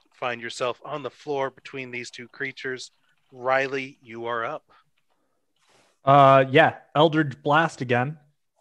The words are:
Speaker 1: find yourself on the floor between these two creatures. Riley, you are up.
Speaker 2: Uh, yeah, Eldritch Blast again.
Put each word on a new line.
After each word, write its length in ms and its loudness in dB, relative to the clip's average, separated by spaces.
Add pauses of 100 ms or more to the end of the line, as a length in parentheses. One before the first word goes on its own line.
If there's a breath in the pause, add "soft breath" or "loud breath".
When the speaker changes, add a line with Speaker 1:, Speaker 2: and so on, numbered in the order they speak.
(120)
Speaker 1:
find 280 -8
yourself 440 -8
on 180 -12
the 80 -10
floor 400 -6
between 400 -16
these 200 -14
two 180 -18
creatures. 640 -12 (420)
Riley, 680 -4
you 240 -12
are 180 -6
up. 200 -10 (1400)
Speaker 2:
Uh, 460 8
yeah, 260 4 (180)
Eldritch 480 0
Blast 380 0
again. 380 -2 (420)